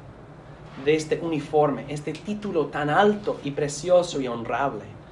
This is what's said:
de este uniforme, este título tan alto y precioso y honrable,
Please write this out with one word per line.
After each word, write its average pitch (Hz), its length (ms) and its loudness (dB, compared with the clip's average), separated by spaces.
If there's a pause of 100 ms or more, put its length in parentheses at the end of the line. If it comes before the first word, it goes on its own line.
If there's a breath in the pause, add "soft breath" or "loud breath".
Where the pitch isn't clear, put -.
(840)
de 147 100 4
este 151 260 0
uniforme, 147 680 2
este 147 240 -6
título 185 540 -2
tan 147 240 -2
alto 202 540 4
y 147 80 -4
precioso 156 680 2
y 127 80 -2
honrable, 117 560 -2 (280 loud breath)